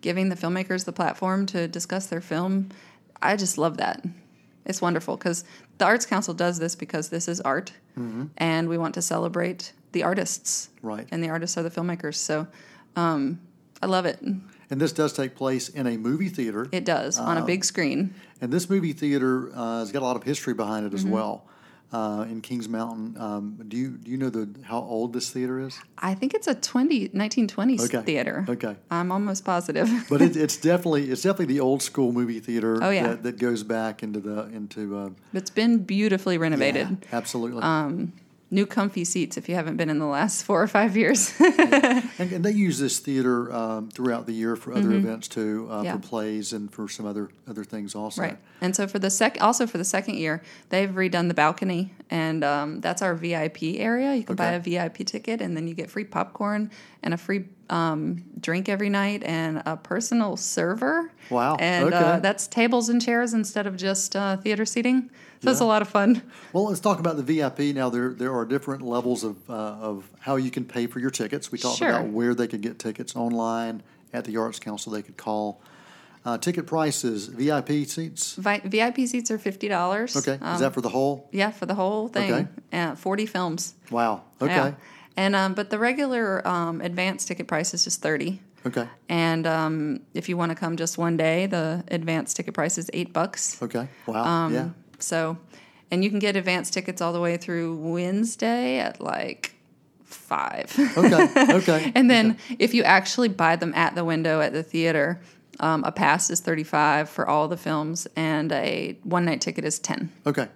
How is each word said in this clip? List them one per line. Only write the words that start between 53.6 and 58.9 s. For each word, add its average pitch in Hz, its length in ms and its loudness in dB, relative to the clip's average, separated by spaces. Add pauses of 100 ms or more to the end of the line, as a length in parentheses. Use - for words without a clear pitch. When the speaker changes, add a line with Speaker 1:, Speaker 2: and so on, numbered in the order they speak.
Speaker 1:
area. 247 340 0
You 240 100 0
can 190 120 -4
buy 175 120 2
Speaker 2:
Okay. 175 80 0
Speaker 1:
a 175 40 -2
V 175 180 -2
I 170 100 0
P - 160 -8
ticket, 220 380 -6
and 175 140 -4
then 160 120 -4
you 165 60 -8
get 170 160 -8
free 208 140 -6
popcorn 208 640 -4 (320)
and 165 100 -2
a 170 60 -2
free, 196 260 -4 (240)
um, 165 540 -2 (180)
drink 185 280 -2
every 202 200 0
night 202 360 0